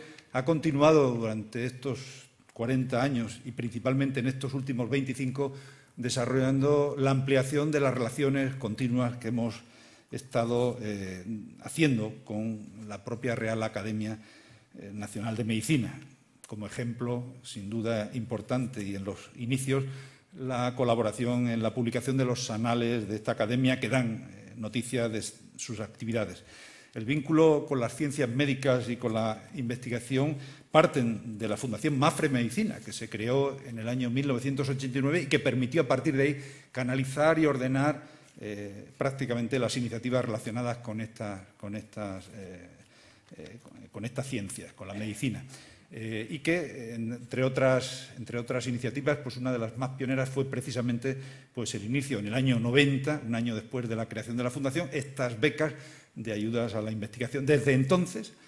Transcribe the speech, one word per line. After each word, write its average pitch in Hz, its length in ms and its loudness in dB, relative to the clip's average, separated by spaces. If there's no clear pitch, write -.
ha 131 120 0
continuado 147 680 6
durante 110 500 -2
estos 127 360 -4
cuarenta 127 500 2
años 120 420 0
y 123 80 -8
principalmente 131 680 0
en 117 60 2
estos 131 280 -2
últimos 123 360 -2
veinticinco 135 640 0
desarrollando 131 1040 4
la 135 140 4
ampliación 135 580 4
de 151 100 4
las 135 140 4
relaciones 135 600 2
continuas 123 600 0
que 113 100 -6
hemos 117 340 0
estado, 120 680 0
eh, 95 440 -6
haciendo 113 520 2
con 107 360 -4
la 101 180 -10
propia 117 300 -4
Real 113 300 -2
Academia, 107 560 -4
eh, 101 160 -14
Nacional 107 420 -6
de 120 60 0
Medicina. 110 560 0
Como 107 180 -10
ejemplo, 120 800 -4
sin 98 260 -10
duda 110 460 -2
importante 113 680 -2
y 98 100 -4
en 98 100 -6
los 95 300 -8
inicios, 131 480 0
la 123 380 0
colaboración 120 720 4
en 113 120 0
la 110 140 2
publicación 123 420 0
de 135 80 4
los 123 260 0
anales 117 580 2
de 107 80 -2
esta 110 160 0
academia 127 480 4
que 123 80 0
dan, 120 420 0
eh, - 260 -18
noticia 117 520 -2
de 110 100 -2
s-, - 160 -8
sus 107 240 -8
actividades. 107 640 -4
El 113 100 -8
vínculo 151 640 6
con 135 120 2
las 113 160 0
ciencias 139 320 0
médicas 131 600 2
y 117 80 -2
con 117 160 -2
la 110 300 0
investigación 131 800 -2
parten 117 680 4
de 107 120 -2
la 104 80 0
Fundación 135 420 0
mafre 151 300 4
Medicina, 131 500 0
que - 140 -12
se - 180 -8
creó 135 560 0
en 117 140 -8
el 113 80 -4
año 123 200 0
mil 139 200 0
novecientos 135 400 0
ochenta 135 300 -2
y 131 40 2
nueve 156 200 2
y 165 40 -6
que 143 140 4
permitió 131 420 2
a 127 60 -2
partir 135 280 2
de 139 60 4
ahí 139 180 2
canalizar 135 720 2
y 156 40 6
ordenar, 135 720 2
eh, 101 600 -10
prácticamente 127 600 0
las 117 200 0
iniciativas 120 440 0
relacionadas 117 560 -4
con 110 220 -8
esta, 104 420 -8
con 101 180 -10
estas, 101 600 -10
eh, 90 340 -14
eh, 82 240 -16
con, - 260 -20
con 104 160 -10
esta 123 180 -6
ciencia, 98 520 -8
con 95 140 -16
la 98 60 -10
medicina. 107 480 -4
Eh, 110 380 -6
y 147 120 -8
que, 135 540 -2
entre 120 500 -2
otras, 131 720 2
entre 117 200 -6
otras 120 280 -4
iniciativas, 131 520 0
pues 127 200 -8
una 127 140 -2
de 123 60 0
las 113 200 -4
más 131 120 -2
pioneras 131 380 -2
fue 135 160 0
precisamente, 123 720 -2
pues, 113 200 -4
el 101 100 -6
inicio 131 340 -2
en 101 80 -4
el 104 80 -2
año 131 260 4
noventa, 139 640 4
un 117 80 -2
año 117 200 0
después 117 340 -4
de 113 80 -2
la 113 100 -2
creación 110 300 -6
de 123 80 0
la 123 60 0
Fundación, 135 420 -2
estas 123 480 -4
becas 147 320 2
de 113 180 -6
ayudas 113 420 0
a 110 80 -2
la 107 80 -4
investigación. 131 560 -4
Desde 139 260 6
entonces, 175 600 4